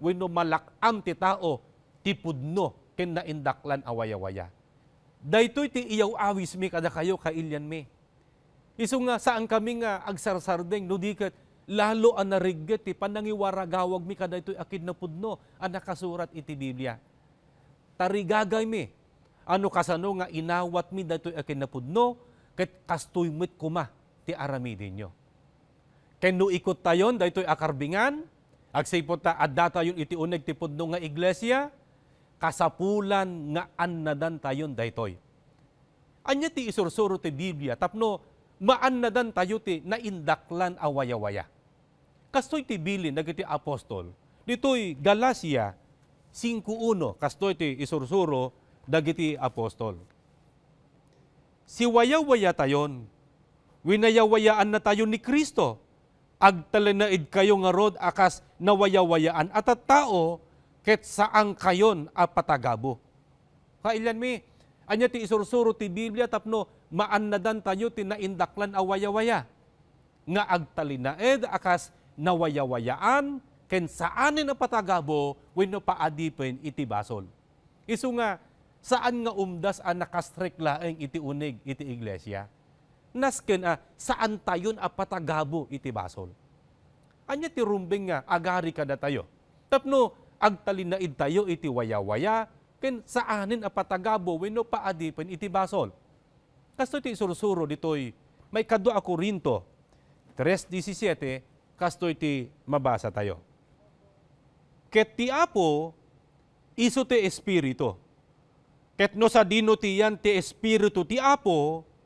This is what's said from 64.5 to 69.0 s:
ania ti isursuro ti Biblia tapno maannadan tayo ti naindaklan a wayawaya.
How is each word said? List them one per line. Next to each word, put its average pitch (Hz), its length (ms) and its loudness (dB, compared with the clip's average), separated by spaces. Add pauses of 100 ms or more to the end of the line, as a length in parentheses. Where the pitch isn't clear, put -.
ania 220 240 2
ti 240 160 -4
isursuro 220 480 2
ti 214 160 -6
Biblia 220 400 -2
tapno 220 400 -2 (240)
maannadan 208 720 0
tayo 196 240 0
ti 220 160 -6
naindaklan 196 720 -4
a 190 80 2
wayawaya. 202 640 0 (800)